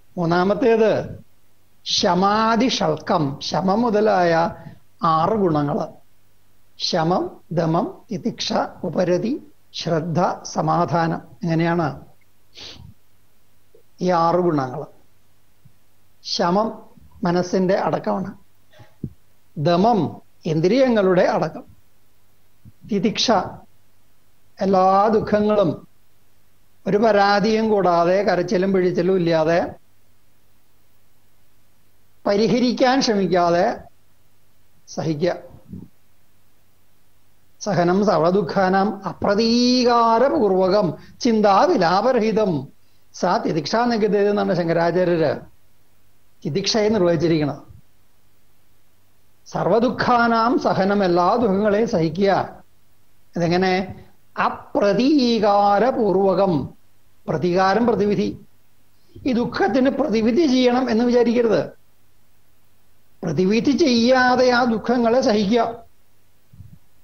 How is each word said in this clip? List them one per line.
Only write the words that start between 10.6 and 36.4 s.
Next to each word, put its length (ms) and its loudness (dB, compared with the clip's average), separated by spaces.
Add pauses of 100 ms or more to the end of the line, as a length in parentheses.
ഇങ്ങനെയാണ് 600 -2 (2000)
ഈ 80 -2
ആറ് 260 2
ഗുണങ്ങള്. 500 -2 (1400)
ശമം 600 -2 (400)
മനസ്സിന്റെ 500 0
അടക്കമാണ്. 640 -4 (1200)
ദമം 640 0 (240)
ഇന്ദ്രിയങ്ങളുടെ 760 2
അടക്കം. 420 -2 (1300)
തിതിക്ഷ 400 0 (1300)
എല്ലാ 460 2
ദുഃഖങ്ങളും 800 0 (1000)
ഒരു 100 2
പരാതിയും 720 2
കൂടാതെ 540 2
കരച്ചിലും 500 0
പിഴിച്ചിലും 440 0
ഇല്ലാതെ 580 0 (2500)
പരിഹരിക്കാൻ 760 2
ശ്രമിക്കാതെ 760 0 (1120)
സഹിക്കുക. 480 -4 (2250)